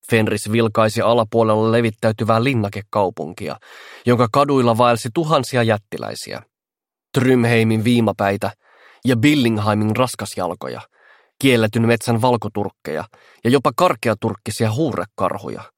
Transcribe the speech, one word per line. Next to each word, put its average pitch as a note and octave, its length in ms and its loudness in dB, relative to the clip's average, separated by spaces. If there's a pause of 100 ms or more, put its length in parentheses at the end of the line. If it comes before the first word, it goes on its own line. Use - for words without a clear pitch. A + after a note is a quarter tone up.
Fenris G#2+ 420 0
vilkaisi A2+ 500 0
alapuolella A2 680 2
levittäytyvää A2+ 720 0
linnakekaupunkia, G2+ 1120 -4 (480)
jonka A#2+ 260 2
kaduilla C3+ 460 2
vaelsi A#2+ 360 2
tuhansia D3+ 500 0
jättiläisiä. A#1 800 -6 (720)
Trymheimin A#2 720 2
viimapäitä G#2 680 0 (540)
ja B2+ 100 2
Billingheimin A2 800 2
raskasjalkoja, F2+ 880 -6 (580)
kielletyn A2+ 480 2
metsän A#2 340 0
valkoturkkeja G#2 800 -4 (400)
ja A#2 60 2
jopa C3 280 2
karkeaturkkisia A2+ 960 -2
huurekarhuja G#2 1040 -6